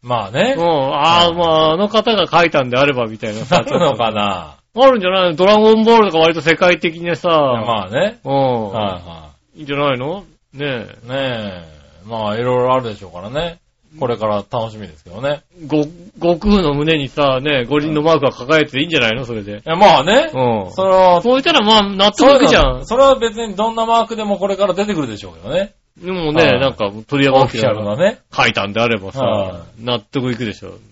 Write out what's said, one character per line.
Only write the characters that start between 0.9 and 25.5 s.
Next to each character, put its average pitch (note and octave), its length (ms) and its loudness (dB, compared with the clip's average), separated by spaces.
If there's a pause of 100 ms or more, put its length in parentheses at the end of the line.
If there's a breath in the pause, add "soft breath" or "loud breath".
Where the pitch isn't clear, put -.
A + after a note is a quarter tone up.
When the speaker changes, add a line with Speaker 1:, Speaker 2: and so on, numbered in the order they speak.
Speaker 2:
あ、 F3 40 2
Speaker 1:
は E3+ 40 -2
い。 - 20 -4
Speaker 2:
ま F3 100 -2
あ、 D#3+ 280 2
あ D#3+ 40 0
の G3+ 120 -2
方 A3 260 0
が F#3 120 0
書 E3+ 180 2
い E3 60 0
た D3 120 0
ん B2 80 -4
で A#2+ 60 -2
あ C#3 80 4
れ C#3+ 80 0
ば、 B2 140 -2
み A2 120 -10
た A2+ 120 -6
い G#2 40 -8
な A2 100 -8
さ。 - 180 0
Speaker 1:
な - 0 -
る C#4 180 -4
の C#3+ 160 0
か A2+ 160 -2
な。 F#2+ 440 -4 (220)
Speaker 2:
あ C4 120 6
る B3+ 80 2
ん - 20 -4
じ F#3 60 -2
ゃ F3+ 40 0
な F#3+ 100 0
い F3+ 100 2
の？ D#3+ 60 -4
ド F3+ 100 2
ラ G#3 100 6
ゴ A3 160 6
ン A3 120 4
ボ A#3 120 6
ー A#3 60 6
ル G#3 60 4
と E3+ 40 -4
か D#3+ 60 0
割 D#3+ 160 4
と D#3+ 80 -6
世 D#3+ 120 2
界 F3+ 240 2
的 E3 180 -4
に E3+ 200 -4
さ。 F3 140 -2
Speaker 1:
ま A#2 560 0
あ F#2 40 -12
ね。 F3+ 340 -2
Speaker 2:
う C#3 40 -10
ん。 B2+ 440 0
Speaker 1:
は A2 100 -4
い F2+ 260 -6
は D#2+ 220 -20 (260)
い。 - 20 -20
Speaker 2:
い - 40 -18
い - 20 -14
ん - 20 -16
じ C#3 60 -8
ゃ C#3+ 60 -4
な C#3+ 160 0
い A#2+ 40 -6
の？ C3+ 260 -10 (280)
ね C3+ 100 -14
え。 - 0 -
Speaker 1:
ね B2+ 240 -6 (220)
え。 A2+ 560 -6 (400)
ま A2 280 -6
あ、 G#2+ 40 -4
い A#2 60 -4
ろ B2 140 0
い - 20 -
ろ B2+ 160 2
あ C3 60 2
る A#2 100 -8
で G#2 40 -10
し G2 80 -18
ょ F#2+ 60 -18
う - 20 -20
か F2 100 -16
ら G2+ 100 -12
ね。 E3 280 -8 (400)
こ C#3+ 80 -4
れ A#2 120 -4
か G#2+ 80 -4
ら G#2 240 -2
楽 A2+ 200 -6
し G#2+ 60 -18
み G#2 100 -14
で E2 80 -20
す D#2 80 -20
け - 60 -20
ど F#2+ 140 -14
ね。 C#3+ 180 -4 (260)
Speaker 2:
ご-、 D3+ 180 0 (360)
悟 E3+ 180 2
空 G3+ 220 2
の D3 140 0
胸 D#3 240 0
に C#3 100 -4
さ、 C3+ 320 0
ね、 C3+ 240 -2
五 C3+ 140 0
輪 D#3 160 -2
の D3+ 80 0
マ D#3+ 140 4
ー - 20 2
ク C#3+ 80 0
が B2 60 0
抱 D3 280 0
え D3 60 2
て C3 140 -4
い D3+ 40 0
い - 40 -8
ん - 20 -8
じ D#3 60 -2
ゃ C3+ 40 2
な A#2 80 2
い A2 80 -2
の？ C3 80 -8
そ A#2 80 -10
れ A2 100 -6
で。 G#2 140 -10
Speaker 1:
い G#2 80 -14
や、 D#3+ 120 -2
ま F3 240 6
あ C#3+ 40 -2
ね。 C4+ 300 2
Speaker 2:
う A2+ 340 0
ん。 - 40 -14
Speaker 1:
そ F#3 120 -2
れ F#3+ 60 2
は。 F#3 320 6
Speaker 2:
そ A#3 80 0
う - 20 4
言 C4 80 2
っ - 20 -8
た E4+ 120 0
ら、 C4+ 80 4
ま A3 160 4
あ、 G#3 40 4
納 G3+ 300 0
得 C#4 220 6
い C4+ 60 6
く C#4 80 4
じ - 80 4
ゃ F3 40 6
ん。 C3 240 0
Speaker 1:
そ A#3 140 -4
れ C4+ 60 6
は、 C4+ 100 6
そ A#3+ 40 -6
れ A3+ 100 -2
は - 20 -2
別 G#3 60 -12 (100)
に G3+ 80 -8
ど A3 180 -2
ん - 20 -8
な A3+ 120 -2
マ A#3 160 2
ー G#3 40 -2
ク A3+ 80 -8
で G#3+ 100 -6
も G3+ 120 -2
こ F3+ 100 -4
れ G3 120 -2
か G3 80 0
ら F#3 80 0
出 G3 100 -2
て G#3 100 -4
く D#3+ 60 -4
る C#3 80 -2
で G#2+ 80 -8
し G2+ 80 -16
ょ F#2 60 -14
う E2 60 -20
け D#2+ 40 -20
ど G#2+ 140 -10